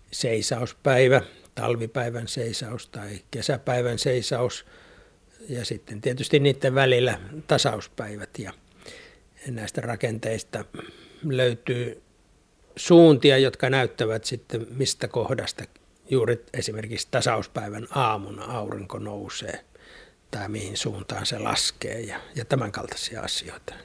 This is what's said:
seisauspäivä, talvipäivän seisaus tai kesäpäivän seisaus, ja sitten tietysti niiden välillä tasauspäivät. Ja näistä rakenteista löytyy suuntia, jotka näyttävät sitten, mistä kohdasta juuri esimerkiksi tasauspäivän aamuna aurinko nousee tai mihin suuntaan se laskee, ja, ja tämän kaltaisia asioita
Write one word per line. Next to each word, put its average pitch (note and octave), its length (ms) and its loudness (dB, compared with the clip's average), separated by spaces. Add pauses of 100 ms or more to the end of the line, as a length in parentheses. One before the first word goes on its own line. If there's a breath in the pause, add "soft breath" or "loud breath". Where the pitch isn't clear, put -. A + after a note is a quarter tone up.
(100)
seisauspäivä, B2 1120 2 (320 loud breath)
talvipäivän A#2 760 -4
seisaus A#2 600 -6
tai G#2 300 -12 (120)
kesäpäivän B2 680 -2
seisaus, B2 680 0 (800 soft breath)
ja A#2+ 160 -6
sitten G#2+ 360 -8
tietysti C3 400 2
niiden C3+ 340 2
välillä B2+ 440 4 (280)
tasauspäivät. G#2+ 920 -2
Ja G2+ 140 -10 (960 loud breath)
näistä A2 320 -6
rakenteista A2+ 840 -4 (640 loud breath)
löytyy B2 720 0 (720)
suuntia, D3 640 10
jotka C3 320 2
näyttävät A#2 540 0
sitten, A#2 460 -6
mistä B2+ 380 -4
kohdasta - 560 -4 (460)
juuri A#2+ 340 2 (100)
esimerkiksi A2 560 -6
tasauspäivän A2 800 -2
aamuna G#2 540 -2
aurinko G#2 540 -8
nousee G#2 640 -10 (680 soft breath)
tai G#2 180 -6
mihin G#2 280 -6
suuntaan G2 500 -6
se A2 120 -4
laskee, - 640 -4
ja, G#2 160 -10 (180)
ja A#2+ 100 -6
tämän A2 280 -2
kaltaisia - 480 -8
asioita - 540 -8 (100)